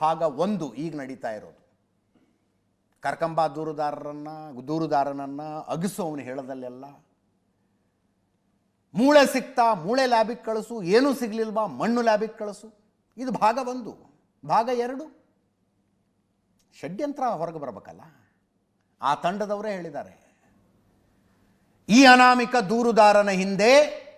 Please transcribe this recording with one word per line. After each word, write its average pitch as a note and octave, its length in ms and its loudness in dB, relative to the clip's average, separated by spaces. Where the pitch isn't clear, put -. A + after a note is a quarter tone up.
ಭಾಗ D#3+ 200 -2
ಒಂದು D#3+ 520 -4
ಈಗ D3+ 220 -10
ನಡೀತಾ C3 360 -10
ಇರೋದು. F#2 360 -16
ಕರ್ಕಂಬ D#3+ 480 -2
ದೂರುದಾರರನ್ನ, D3 800 -8
ದೂರುದಾರನನ್ನ C#3+ 720 -2
ಅಗಿಸು F3 360 -6
ಅವನು D3+ 180 -8
ಹೇಳದಲ್ಲೆಲ್ಲ. B2+ 640 -12
ಮೂಳೆ C4+ 400 6
ಸಿಕ್ತಾ? A#3 400 0
ಮೂಳೆ G#3+ 320 0
ಲ್ಯಾಬಿಗೆ A#3 380 0
ಕಳಿಸು. A3 400 -8
ಏನೂ A#3 300 4
ಸಿಗ್ಲಿಲ್ವಾ? A3 520 -4
ಮಣ್ಣು F#3+ 360 -2
ಲ್ಯಾಬಿಗೆ A3 320 0
ಕಳಿಸು. G#3+ 400 -14
ಇದು B3+ 140 -6
ಭಾಗ G#3+ 360 0
ಒಂದು. A#3+ 540 -14
ಭಾಗ G3+ 280 0
ಎರಡು, C4 540 -8
ಷಡ್ಯಂತ್ರ C4 420 -8
ಹೊರಗೆ E3 360 -6
ಬರಬೇಕಲ್ಲ. G2 420 -14
ಆ C#3 140 0
ತಂಡದವರೇ G3+ 560 -6
ಹೇಳಿದ್ದಾರೆ, C#3+ 640 -14
ಈ B3 160 8
ಅನಾಮಿಕ B3 500 8
ದೂರುದಾರನ G#3 760 4
ಹಿಂದೆ G3 800 2